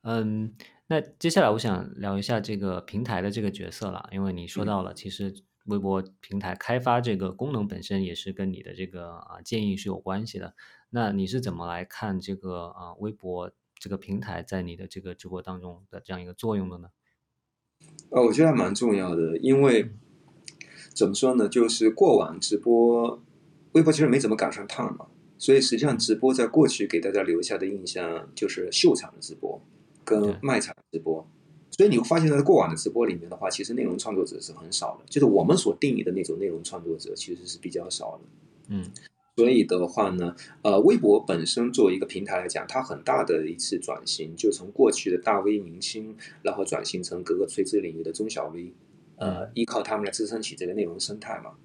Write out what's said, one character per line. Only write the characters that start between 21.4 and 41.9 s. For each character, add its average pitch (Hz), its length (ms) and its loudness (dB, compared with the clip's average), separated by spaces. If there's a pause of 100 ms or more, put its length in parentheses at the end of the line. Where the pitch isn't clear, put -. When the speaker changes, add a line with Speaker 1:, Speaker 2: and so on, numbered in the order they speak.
Speaker 2:
就 117 220 4
是 110 220 4
过 151 260 6
往 82 220 0
直 104 180 -2
播， 117 640 4 (520)
微 160 100 6
博 156 100 6
其 147 60 0
实 151 80 6
没 127 100 6
怎 127 100 2
么 107 80 2
赶 - 160 0
上 101 140 -12
趟 101 320 -6
嘛， - 80 -16 (320)
所 - 160 4
以 135 80 8
实 - 100 2
际 113 80 0
上 139 160 2
直 110 200 2
播 131 180 4
在 123 140 2
过 151 200 6
去 - 200 0
给 85 120 0
大 98 120 -2
家 98 100 2
留 85 180 0
下 90 200 -4
的 92 80 -2
印 95 180 -6
象 85 480 -6
就 98 160 -2
是 90 220 -6
秀 - 240 6
场 - 180 -8
的 - 60 -20
直 - 160 -14
播， - 260 -8 (420)
跟 104 380 0
卖 131 180 0
场 - 160 -8 (160)
直 82 60 -8
播。 80 240 -4
Speaker 1:
对。 - 180 -20 (320)
Speaker 2:
所 196 140 6
以 214 40 8
你 131 80 6
会 113 60 4
发 170 160 2
现 160 100 4
在 143 120 4
过 156 160 8
往 85 120 4
的 82 60 -4
直 98 140 -2
播 117 160 2
里 95 100 -2
面 85 140 -12
的 - 80 -12
话， 95 120 -4
其 101 140 -6
实 117 100 -6
内 247 100 -2
容 92 140 -2
创 110 160 -6
作 92 120 0
者 - 160 -12
是 - 100 -12
很 80 180 -18
少 - 280 -4
的， - 120 -20
就 - 80 -2
是 139 60 6
我 - 220 6
们 147 100 6
所 - 240 2
定 135 160 2
义 101 80 -4
的 90 80 -2
那 92 120 -2
种 80 140 -4
内 98 100 -4
容 82 140 -6
创 85 220 -12
作 82 140 -4
者 - 180 -12
其 - 180 -10
实 90 140 -14
是 90 100 -12
比 92 120 -10
较 90 200 -8
少 - 280 -8
的。 - 60 -20 (440)
Speaker 1:
嗯。 98 160 -6 (540)
Speaker 2:
所 117 120 6
以 120 140 6
的 90 240 0
话 101 220 0
呢， 87 260 -4 (260)
呃， 101 200 4
微 143 160 8
博 107 260 6
本 82 220 -2
身 120 260 -2
作 120 140 6
为 92 100 4